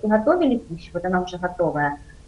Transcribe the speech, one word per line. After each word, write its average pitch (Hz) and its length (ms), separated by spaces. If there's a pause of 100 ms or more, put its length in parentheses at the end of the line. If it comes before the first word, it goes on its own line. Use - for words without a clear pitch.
приготовили 240 560
пищу, - 380
вот 175 100
она 185 160
уже 180 160
готовая, 147 640 (300)